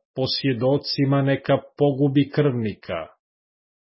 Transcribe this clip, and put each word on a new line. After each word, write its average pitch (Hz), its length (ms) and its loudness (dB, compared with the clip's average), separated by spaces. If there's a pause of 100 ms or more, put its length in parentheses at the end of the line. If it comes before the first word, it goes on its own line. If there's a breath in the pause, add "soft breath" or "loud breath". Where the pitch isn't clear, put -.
(140)
po 131 120 -4
svjedocima 139 960 0
neka 139 360 0 (200)
pogubi 143 520 2
krvnika, 110 760 -2 (880)